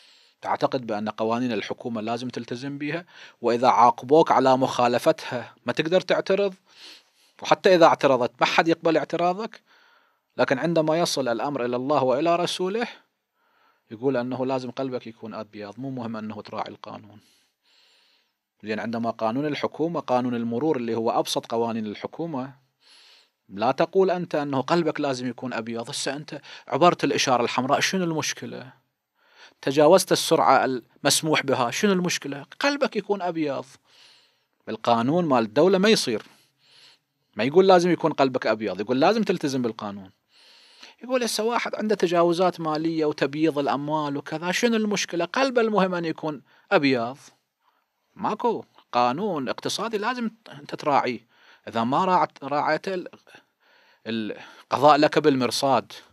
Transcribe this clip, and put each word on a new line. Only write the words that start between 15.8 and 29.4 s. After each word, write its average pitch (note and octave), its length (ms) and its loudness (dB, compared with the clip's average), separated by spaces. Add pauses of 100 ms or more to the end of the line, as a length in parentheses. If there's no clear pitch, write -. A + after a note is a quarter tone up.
مهم A#2 280 -8
أنه G#2+ 240 -10
تراعي G2+ 280 -10
القانون. G#2 500 -18 (1400)
زين، G#2+ 160 -4
عندما A2+ 300 -4
قانون A#2 360 -2
الحكومة، D3+ 540 -4
قانون B2 360 -2
المرور A#2 420 -2
اللي A2+ 180 -4
هو A#2 160 0
أبسط D3 340 -2
قوانين A#2 400 -2
الحكومة، C3+ 760 -8 (880)
لا F#3+ 220 0
تقول F#3 400 2
أنت F3 240 -4
أنه C#3+ 260 -2
قلبك D#3 380 0
لازم C3 280 -4
يكون B2 260 -10
أبيض. A#2+ 360 -8
هسه C#3 260 -6
أنت D3 260 -14 (260)
عبرت D#3+ 360 2
الإشارة B2 400 2
الحمراء، B2+ 360 0
شنو F#3+ 240 -2
المشكلة؟ C3 720 -6 (880)